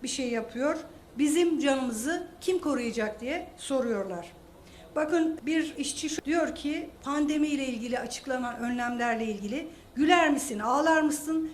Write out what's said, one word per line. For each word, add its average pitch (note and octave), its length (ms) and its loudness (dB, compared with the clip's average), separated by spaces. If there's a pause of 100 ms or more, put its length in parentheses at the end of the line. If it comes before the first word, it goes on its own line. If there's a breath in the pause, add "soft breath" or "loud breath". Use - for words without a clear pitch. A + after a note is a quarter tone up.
bir - 60 -6
şey B3+ 220 -4
yapıyor." A#3 460 -2 (420 loud breath)
"Bizim D#4 400 4
canımızı C4+ 680 0 (140)
kim F#4 180 0
koruyacak?" A#3 640 -2
diye D4 260 -4 (100)
soruyorlar. G3+ 760 -2 (640 loud breath)
Bakın D#4+ 500 2
bir D#4 300 0
işçi C#4+ 320 -6
şu, D#4 160 -6
diyor D#4 300 0
ki, D#4 360 -6 (120)
pandemi D4 440 2
ile C#4 200 0
ilgili A#3+ 320 -4
açıklanan B3 600 -4
önlemlerle A#3+ 680 0
ilgili, G#3+ 440 -4 (280 loud breath)
"Güler D#4+ 340 6
misin, A3+ 280 0
ağlar D4+ 440 4
mısın? D#4 520 0